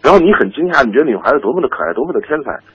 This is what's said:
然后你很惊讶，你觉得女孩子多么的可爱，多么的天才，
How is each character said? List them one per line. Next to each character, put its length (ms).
然 100
后 60
你 160
很 160
惊 180
讶， 140
你 80
觉 80
得 60
女 120
孩 140
子 80
多 160
么 80
的 80
可 160
爱， 80
多 100
么 80
的 80
天 220
才， 80